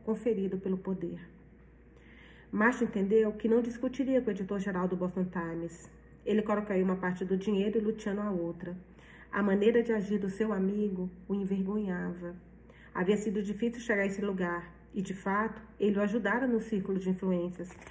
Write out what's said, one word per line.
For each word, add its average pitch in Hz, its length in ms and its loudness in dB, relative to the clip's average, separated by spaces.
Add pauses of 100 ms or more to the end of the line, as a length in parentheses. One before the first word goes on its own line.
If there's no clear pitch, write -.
conferido 196 540 0
pelo 190 180 0
poder. 180 420 -4 (1300)
Marsh 233 320 4
entendeu 214 500 4
que 233 140 -2
não 226 120 6
discutiria 247 600 0
com - 60 -4
o 214 40 2
editor-geral 190 560 -2
do 185 80 -2
Boston 180 300 0
Times. 170 640 -6 (340)
Ele 208 200 2
colocaria 208 400 2
uma 185 140 2
parte 180 280 -2
do 190 100 0
dinheiro 208 440 2
e - 20 2
Luciano 208 400 -2
a 208 80 -2
outra. 175 480 -4 (540)
A 202 100 0
maneira 208 400 6
de 233 100 2
agir 202 280 0
do 190 100 -2
seu 214 240 0
amigo 190 560 0 (180)
o 196 60 -2
envergonhava. 185 1000 -2 (580)
Havia 185 240 2
sido 208 240 -2
difícil 220 400 -2
chegar 202 220 0
a - 20 2
esse 196 160 -2
lugar. 185 500 -2 (240)
E, 202 60 -2
de 190 140 -4
fato, 208 440 -2 (200)
ele 202 180 2
o 202 60 2
ajudara 214 420 0
no 233 160 2
círculo 190 380 -2
de 185 100 -2
influências. 180 580 -2 (240)